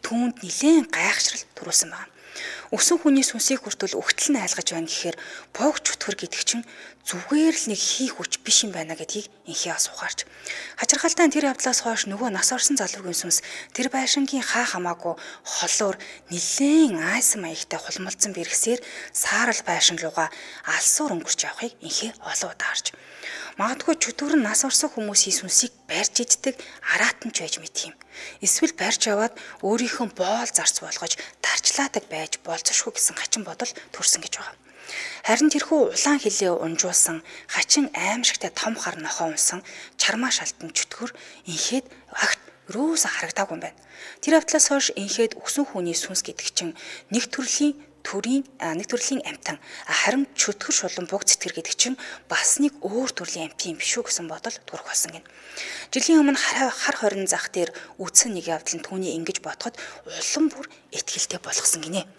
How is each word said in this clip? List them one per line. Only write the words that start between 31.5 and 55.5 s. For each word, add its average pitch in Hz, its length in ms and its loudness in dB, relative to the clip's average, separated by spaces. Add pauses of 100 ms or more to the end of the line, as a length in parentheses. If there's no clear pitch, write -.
байж 160 340 -6
болзошгүй - 540 -2
гэсэн - 180 2
хачин - 320 -2
бодол 175 240 -6 (220)
төрсөн - 320 0
гэж - 160 -6
байгаа. - 160 -12 (680)
Харин 247 240 6
тэрхүү 294 480 4
улаан 285 240 4
хилээ 196 320 2
унжуулсан, 165 720 2 (240)
хачин - 480 2
аимшигтай 214 560 0
том 226 240 -4
хар 170 240 -6
нохоо 156 320 -4
унсан, 175 320 0 (320)
чармаа 240 320 0
шалтан - 480 -4
чөтгөр - 400 -6 (320)
инхээд 240 400 -2 (240)
огт - 280 0 (280)
юусэн 302 400 0
харагдаагүй 175 480 -4
юм 170 80 -10
байна. - 160 -12 (400)
Тэр 311 240 6
явдлаас - 240 4
хойш 277 240 2
инхээд 208 480 0
өгсөн - 320 0
хүний 170 240 -2
сүнс - 240 -2
гэдэг - 320 -6
чинь 165 240 -4 (320)
нэг 233 240 0
төрлийн 285 480 0 (240)
төрийн, 247 400 0 (160)
а, 160 160 -2
нэг 196 80 -4
төрлийн 240 400 -2
амтан. - 320 -8 (320)
А, - 80 0
харин 269 400 2
чөтгөр - 400 0
шулан 180 320 -4
буг 196 160 -2
цэтгэр - 320 2
гэдэг - 160 -6
чинь 262 240 0 (320)
бас - 320 2
нэг 285 240 4
өөр 240 320 -2
төрлийн 165 320 -8
амтан - 240 -6
юм 160 80 -8
биш - 160 0
үү 233 80 -4
гэсэн 170 240 -4
бодол 160 240 -8 (160)
төрөх - 160 -12
болсон - 320 -2
гин. - 80 -18 (640)